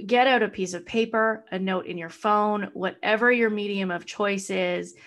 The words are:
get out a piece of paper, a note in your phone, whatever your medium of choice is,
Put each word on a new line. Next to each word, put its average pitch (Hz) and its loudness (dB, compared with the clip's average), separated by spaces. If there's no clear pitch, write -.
get 247 4
out 240 4
a 208 2
piece 185 -6
of 175 -10
paper, 220 0
a 185 -4
note 185 -2
in 175 -8
your 165 -10
phone, 208 0
whatever 214 0
your 233 2
medium 202 -2
of 175 -6
choice 196 -4
is, 180 -2